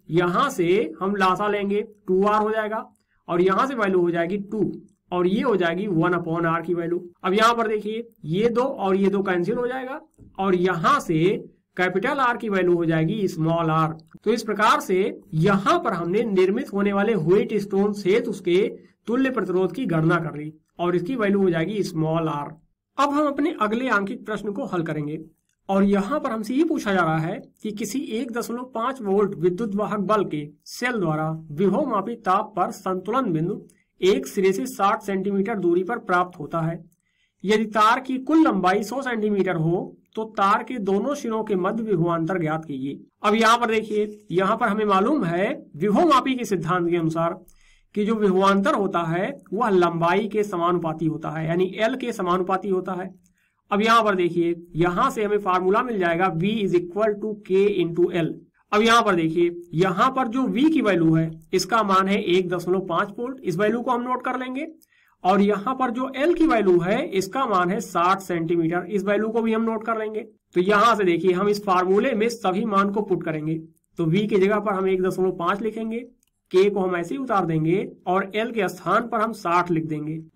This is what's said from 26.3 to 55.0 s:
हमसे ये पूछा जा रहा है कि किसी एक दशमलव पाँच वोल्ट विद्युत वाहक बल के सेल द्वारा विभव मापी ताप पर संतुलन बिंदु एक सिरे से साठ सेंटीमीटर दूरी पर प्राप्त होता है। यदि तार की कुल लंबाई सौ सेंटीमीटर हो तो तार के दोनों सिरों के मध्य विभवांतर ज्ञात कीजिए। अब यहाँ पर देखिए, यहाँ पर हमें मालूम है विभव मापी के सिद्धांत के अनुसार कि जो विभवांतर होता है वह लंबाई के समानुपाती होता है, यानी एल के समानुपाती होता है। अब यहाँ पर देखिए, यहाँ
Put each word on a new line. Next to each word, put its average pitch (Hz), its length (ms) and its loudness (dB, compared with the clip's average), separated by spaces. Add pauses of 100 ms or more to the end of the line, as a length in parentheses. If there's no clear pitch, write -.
हमसे 220 240 -6
ये 311 100 2
पूछा 254 300 -2
जा 185 60 2
रहा 160 180 0
है 175 220 -4 (220)
कि 220 100 -6
किसी 220 260 -6 (160)
एक 240 180 -4
दशमलव 240 420 -8
पाँच 254 280 -4
वोल्ट 196 340 0
विद्युत 180 380 -2
वाहक 208 280 -2
बल 202 240 0
के 151 200 -6 (220)
सेल 247 320 -4
द्वारा 156 300 -2 (220)
विभव 202 340 0
मापी 220 300 -2
ताप 202 400 0
पर 208 160 0
संतुलन 196 600 -4
बिंदु 170 280 -2 (400)
एक 214 260 2
सिरे 190 260 2
से 254 140 -4
साठ 214 360 -2
सेंटीमीटर 196 540 -2
दूरी 175 280 2
पर 233 160 -4
प्राप्त 180 380 -2
होता 151 220 -6
है। 165 220 -4 (640)
यदि 214 220 2
तार 226 340 2
की 262 200 -6
कुल 320 220 4
लंबाई 196 400 2
सौ 262 200 -6
सेंटीमीटर 208 540 0
हो 165 240 0 (360)
तो 220 80 -4 (120)
तार 214 260 2
के 247 180 -8
दोनों 202 340 0
सिरों 220 300 -4
के 214 120 -2
मध्य 214 260 -2
विभवांतर 170 580 0
ज्ञात 156 240 -2
कीजिए। 139 360 -8 (220)
अब 208 120 2
यहाँ 226 240 6
पर 233 120 0
देखिए, 214 600 -2
यहाँ 190 260 2
पर 233 120 0
हमें 214 180 0
मालूम 208 380 2
है 175 240 0 (280)
विभव 208 320 4
मापी 262 260 4
के 247 100 -4
सिद्धांत 175 460 0
के 175 60 2
अनुसार 165 420 0 (560)
कि 208 100 0
जो 226 120 0
विभवांतर 196 580 4
होता 185 300 0
है 180 260 -2 (220)
वह 226 180 0
लंबाई 175 580 2
के 208 160 0
समानुपाती 170 640 -2
होता 156 240 -4
है, 156 180 -6
यानी 180 280 0
एल 233 200 0
के 240 160 -6
समानुपाती 185 560 -2
होता 185 260 -2
है। 180 180 -10 (640)
अब 196 80 2
यहाँ 226 220 6
पर 202 100 2
देखिए, 170 400 0 (220)
यहाँ 175 340 2